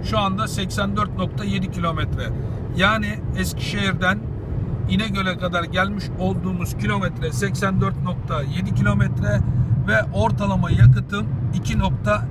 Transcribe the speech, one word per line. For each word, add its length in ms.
şu 140
anda 300
seksen 480
dört 220
nokta 260
yedi 260
kilometre. 560
Yani 420
Eskişehir'den 800
İnegöl'e 500
kadar 260
gelmiş 400
olduğumuz 600
kilometre 540
seksen 480
dört 220
nokta 400
yedi 320
kilometre 680
ve 160
ortalama 560
yakıtım 560
iki 240
nokta 520